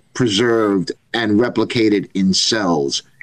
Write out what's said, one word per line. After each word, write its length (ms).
preserved 800
and 260
replicated 720
in 200
cells. 680